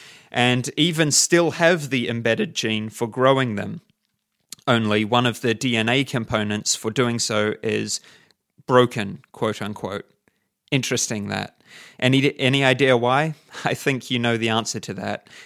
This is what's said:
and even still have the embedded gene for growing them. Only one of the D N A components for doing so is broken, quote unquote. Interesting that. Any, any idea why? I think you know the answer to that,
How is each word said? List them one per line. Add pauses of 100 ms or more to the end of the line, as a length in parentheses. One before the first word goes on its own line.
(320)
and
even
still
have
the
embedded
gene
for
growing
them. (840)
Only
one
of
the
D
N
A
components
for
doing
so
is (680)
broken, (120)
quote
unquote. (640)
Interesting
that. (380)
Any,
any
idea
why? (320)
I
think
you
know
the
answer
to
that, (160)